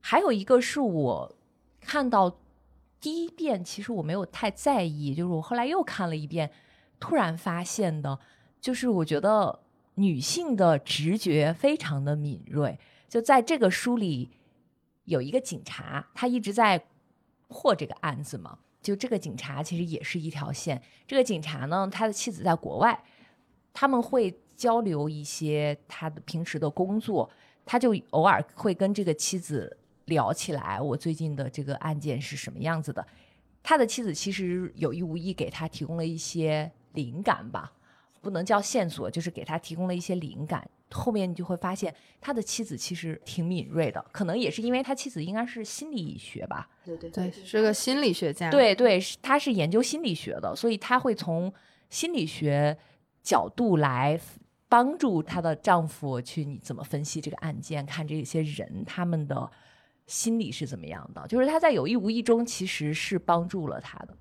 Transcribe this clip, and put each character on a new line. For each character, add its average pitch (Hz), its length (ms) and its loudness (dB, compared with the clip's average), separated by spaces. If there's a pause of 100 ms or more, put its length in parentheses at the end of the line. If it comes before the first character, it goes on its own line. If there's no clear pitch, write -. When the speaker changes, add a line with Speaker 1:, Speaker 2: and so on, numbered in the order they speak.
Speaker 1:
还 254 180 4
有 330 140 4
一 196 100 0
个 247 160 8
是 285 220 0
我 143 520 0 (460)
看 277 300 -2
到 190 300 4 (600)
第 330 240 -4
一 339 60 -6
遍， 277 340 -2
其 - 180 -10
实 233 120 -8
我 180 100 -4
没 151 80 -4
有 190 140 -4
太 - 260 -4
在 254 320 2
意， 147 320 -2
就 170 100 -2
是 180 80 0
我 160 80 0
后 240 140 -4
来 240 100 0
又 339 160 0
看 185 280 -2
了 160 80 -2
一 151 100 -6
遍， 156 240 -2 (480)
突 - 160 -2
然 175 220 2
发 175 260 -4
现 170 380 -2
的， 139 180 -4 (400)
就 254 140 -2
是 247 160 0
我 180 160 4
觉 147 160 0
得 208 400 2 (320)
女 185 260 4
性 302 380 0
的 165 200 6
直 160 400 0
觉 156 360 2
非 285 240 2
常 143 260 -4
的 147 140 0
敏 147 300 -4
锐。 143 300 0 (300)
就 233 140 0
在 262 200 8
这 302 160 2
个 202 140 6
书 240 240 0
里 151 340 -2 (760)
有 139 160 2
一 139 100 -6
个 254 80 2
警 254 240 -8
察， - 500 -8
他 - 140 -2
一 247 100 2
直 208 140 -2
在 208 340 4 (600)
破 - 260 2
这 147 120 -2
个 - 160 -10
案 143 200 -4
子 139 160 -10
嘛， - 220 -14 (220)
就 202 140 0
这 226 120 -6
个 226 100 0
警 160 180 -6
察 139 280 -6
其 175 120 -4
实 170 80 0
也 160 200 -4
是 170 160 -4
一 160 100 -4
条 143 240 -6
线。 - 260 -4 (280)
这 277 80 -4
个 262 80 6
警 190 180 0
察 151 240 -6
呢， 190 260 0
他 220 140 -2
的 214 80 0
妻 220 180 -4
子 170 120 -10
在 170 100 4
国 - 240 -4
外， 226 260 2 (680)
他 269 140 2
们 262 120 4
会 233 400 2 (160)
交 233 260 2
流 156 280 0
一 147 140 -6
些 147 520 0 (120)
他 - 200 -10
的 151 140 -10
平 165 240 -6
时 - 140 -4
的 151 100 2
工 190 300 0
作， 190 280 0 (380)
他 240 140 2
就 226 160 6 (160)
偶 156 100 4
尔 175 220 6 (100)
会 196 220 0
跟 196 180 2
这 208 100 0
个 175 80 2
妻 175 280 -2
子 143 360 -6 (300)
聊 139 260 2
起 156 220 -4
来 101 280 -4
，“我 139 140 -2
最 165 160 -4
近 151 240 -4
的 135 140 -4
这 143 140 -8
个 135 140 -4
案 151 220 -4
件 143 220 -4
是 139 140 -10
什 - 180 -10
么 - 60 -12
样 160 200 -2
子 147 140 -6
的。” 87 100 -6 (600)
他 320 120 6
的 254 120 6
妻 240 160 -4
子 185 100 -2
其 196 180 -4
实 185 440 -4
有 139 180 -2
意 170 80 -6
无 165 160 -4
意 180 160 -4
给 - 160 -4
他 160 180 -8
提 - 160 -8
供 160 140 -6
了 165 80 -2
一 165 100 -4
些 160 560 -2 (220)
灵 143 300 -6
感 120 260 0
吧， - 240 -8 (480)
不 202 80 -6
能 180 160 -2
叫 208 160 4
线 196 260 0
索， 107 220 -6
就 165 100 -4
是 165 120 -4
给 - 120 -12
他 156 140 -6
提 165 180 -8
供 180 120 -2
了 180 80 -2
一 175 40 -4
些 180 140 -4
灵 156 320 -6
感。 - 240 -6 (220)
后 - 200 -2
面 196 160 0
你 175 60 -4
就 175 100 -6
会 175 140 -2
发 185 160 -4
现 180 200 -4 (280)
他 285 100 -6
的 240 80 0
妻 - 240 -4
子 151 140 -8
其 - 160 -6
实 165 320 -6
挺 - 180 -4
敏 170 240 -2
锐 156 240 0
的， - 200 -8
可 202 140 -2
能 190 120 -2
也 254 120 0
是 - 120 -6
因 240 100 0
为 254 120 0
他 262 100 -2
妻 269 160 -6
子 170 120 -6
应 175 120 -6
该 226 100 -2
是 240 220 -8
心 302 260 -10
理 190 240 -6
学 - 300 -10
吧。 - 240 -8 (160)
Speaker 2:
对， 170 100 -8
对， 165 140 -12
Speaker 3:
对， 180 220 -4
是 - 280 -2
个 214 140 6
心 254 260 0
理 226 140 4
学 165 180 0
家。 170 200 -2
Speaker 1:
对， 240 240 8
对， 214 240 6
是， - 240 -6
他 269 140 4
是 294 140 0
研 165 180 2
究 214 120 4
心 302 220 -2
理 202 100 0
学 - 260 -6
的， 92 160 -4
所 233 140 0
以 214 80 0
他 247 220 0
会 247 160 2
从 175 360 -4 (380)
心 330 240 -4
理 208 120 0
学 147 520 2 (460)
角 - 260 2
度 214 280 4
来 143 400 2 (520)
帮 254 260 6
助 208 280 2
她 170 180 -4
的 165 140 0
丈 170 320 4
夫 131 340 -4
去， 143 240 -6
你 143 140 -8
怎 - 160 -10
么 - 80 -10
分 147 200 -4
析 156 160 -6
这 147 120 -6
个 139 60 -10
案 160 220 -6
件， 147 240 -6
看 151 240 -6
这 151 160 -4
些 160 200 -2
人 151 420 -6
他 - 180 -6
们 165 240 0
的 139 240 -4 (540)
心 226 320 -2
理 226 140 -2
是 - 160 -6
怎 123 100 -8
么 82 80 -12
样 78 280 -12
的， - 140 -14
就 240 140 4
是 262 60 6
他 320 120 4
在 320 120 8
有 151 160 2
意 226 80 2
无 208 160 0
意 233 100 0
中 233 240 4
其 - 200 -6
实 151 280 -2
是 180 240 -2
帮 170 320 2
助 175 180 -4
了 71 140 -6
他 - 240 -16
的。 - 160 -20